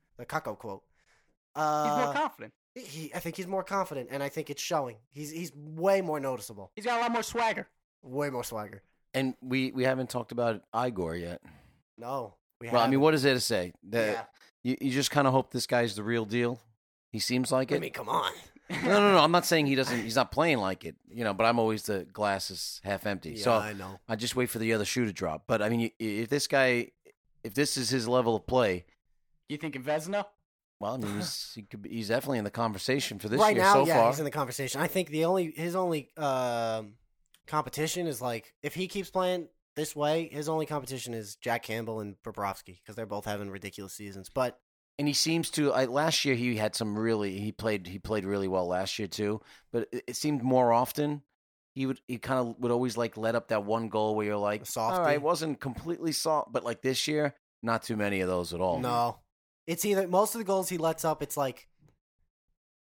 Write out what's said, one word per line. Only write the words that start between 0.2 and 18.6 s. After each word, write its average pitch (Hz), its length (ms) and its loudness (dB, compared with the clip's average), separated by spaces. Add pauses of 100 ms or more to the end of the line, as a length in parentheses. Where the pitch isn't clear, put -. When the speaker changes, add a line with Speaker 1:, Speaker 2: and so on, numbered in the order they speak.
Speaker 1:
Kakko 123 320 -4
quote. 98 240 -12 (720)
Uh, 151 300 2 (120)
Speaker 2:
He's 147 80 2
more 143 100 0
confident. - 400 -4 (220)
Speaker 1:
he, 160 380 -12
I 175 40 -6
think 165 180 -8
he's 185 120 -8
more 190 160 -2
confident, 180 480 -4
and 139 100 -4
I 139 60 -2
think 147 220 -8
it's 139 120 -8
showing. 135 340 -2 (140)
He's, 147 220 -12
he's 170 220 -8
way 160 460 2
more 156 200 -2
noticeable. 120 560 -8
Speaker 2:
He's 208 100 -10
got 240 120 0
a 233 40 0
lot 240 80 2
more 233 140 0
swagger. 220 440 -2 (340)
Speaker 1:
Way 139 280 -4
more 123 140 -4
swagger. 104 380 -8 (300)
Speaker 3:
And 131 300 0
we, 131 300 0
we 127 100 -2
haven't 131 280 2
talked 123 200 -6
about 117 320 0 (240)
Igor 90 300 -2
yet. 87 260 -8 (560)
Speaker 1:
No, 120 380 -8 (240)
we 120 80 -10
Speaker 3:
Well, 120 80 2
I 117 80 6
mean, 127 80 4
Speaker 1:
haven't. 135 80 4
Speaker 3:
what 156 140 8
is 135 100 4
there 139 100 6
to 123 60 2
say? 90 320 0 (100)
The, 104 160 -4
Speaker 1:
Yeah. 107 240 0 (400)
Speaker 3:
you, 127 180 0
you 135 120 -2
just 135 180 0
kinda 139 220 4
hope 131 180 2
this 123 160 -4
guy's 120 300 0
the 104 80 -6
real 117 200 0
deal. 120 360 0 (500)
He 113 80 -6
seems 123 320 0
like 131 220 2
Speaker 1:
I - 40 4
Speaker 3:
it. 143 40 0
Speaker 1:
mean, 135 120 -6
come 110 160 -8
on. 139 220 0 (400)